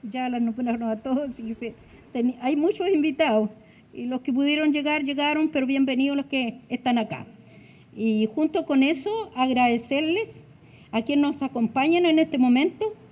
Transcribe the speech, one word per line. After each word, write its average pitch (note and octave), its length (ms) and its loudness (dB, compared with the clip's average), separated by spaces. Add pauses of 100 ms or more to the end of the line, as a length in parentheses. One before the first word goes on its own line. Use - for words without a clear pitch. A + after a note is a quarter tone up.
Ya B3+ 280 -6
las A#3+ 100 -2
nombraron A#3 480 -2
a A3 80 -2
todos C4 420 -4
y A3+ 140 -8
se, A3+ 220 -10 (400)
ten-, B3 260 0
hay C4+ 160 0
muchos F4 320 0
invitados. C#4+ 640 2 (420)
Y A#3+ 140 -10
los B3+ 160 -6
que C4+ 100 -2
pudieron D4 400 2
llegar, D4 320 0
llegaron, D4 460 0
pero C4+ 160 0
bienvenidos C4+ 500 0
los C#4 80 -2
que B3+ 300 -4 (160)
están B3 260 0
acá. D#3+ 300 -4 (680)
Y A3 400 2
junto D#4 300 0
con C4+ 180 2
eso, G4+ 540 -2
agradecerles B3+ 1000 0 (540)
a A3+ 120 -2
quienes C#4+ 300 2
nos C#4+ 100 -8
acompañan C#4 640 0
en D#4+ 120 4
este D#4+ 200 2
momento C#4 560 2 (180)